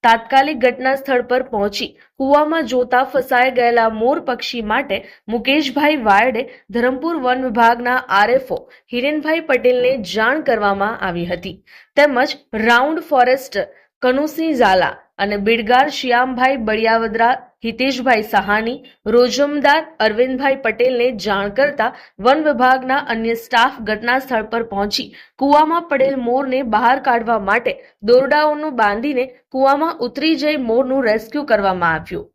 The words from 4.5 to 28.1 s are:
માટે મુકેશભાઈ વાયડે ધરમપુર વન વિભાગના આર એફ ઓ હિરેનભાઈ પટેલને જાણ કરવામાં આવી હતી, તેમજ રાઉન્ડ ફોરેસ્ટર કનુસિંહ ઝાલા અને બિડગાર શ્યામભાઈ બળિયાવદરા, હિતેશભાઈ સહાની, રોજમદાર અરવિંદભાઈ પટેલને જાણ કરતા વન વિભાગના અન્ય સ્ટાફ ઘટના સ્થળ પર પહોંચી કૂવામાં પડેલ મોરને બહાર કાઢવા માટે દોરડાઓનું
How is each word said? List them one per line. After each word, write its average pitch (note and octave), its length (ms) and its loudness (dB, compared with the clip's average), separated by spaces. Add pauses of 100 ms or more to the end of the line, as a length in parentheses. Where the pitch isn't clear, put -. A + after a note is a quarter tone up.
માટે C#4+ 240 -2 (320)
મુકેશભાઈ C#4 760 0
વાયડે A3 400 2 (280)
ધરમપુર C4 500 -2
વન B3+ 260 -2
વિભાગના A#3+ 540 2 (180)
આર G#3+ 120 4
એફ C4 220 0
ઓ - 120 -8 (280)
હિરેનભાઈ D4+ 560 -2
પટેલને B3 480 2 (160)
જાણ A#3+ 380 0
કરવામાં G3+ 500 -2
આવી F3 320 -4
હતી, F3 240 -10 (400)
તેમજ C#4+ 400 2 (300)
રાઉન્ડ C#4+ 420 2
ફોરેસ્ટર B3+ 580 2 (360)
કનુસિંહ D4+ 520 -2
ઝાલા F#3+ 380 2 (240)
અને G#3 220 -2
બિડગાર A#3 580 2
શ્યામભાઈ B3+ 600 0 (120)
બળિયાવદરા, A3+ 680 0 (300)
હિતેશભાઈ A#3+ 680 0
સહાની, A3 500 -2 (260)
રોજમદાર C#4 760 2 (180)
અરવિંદભાઈ B3+ 640 0
પટેલને A#3+ 420 0 (180)
જાણ G3+ 300 -2
કરતા C#4 340 0 (300)
વન C4+ 260 2
વિભાગના C4 540 2 (140)
અન્ય A3+ 240 -4
સ્ટાફ B3 440 0
ઘટના A3 380 -2
સ્થળ A#3+ 320 -4
પર A#3 140 -2
પહોંચી G3+ 420 -4 (320)
કૂવામાં D#4 500 2
પડેલ C4+ 300 0
મોરને B3+ 400 -2 (160)
બહાર A#3+ 260 2
કાઢવા A#3 480 0
માટે A#3 240 0 (300)
દોરડાઓનું D4 720 2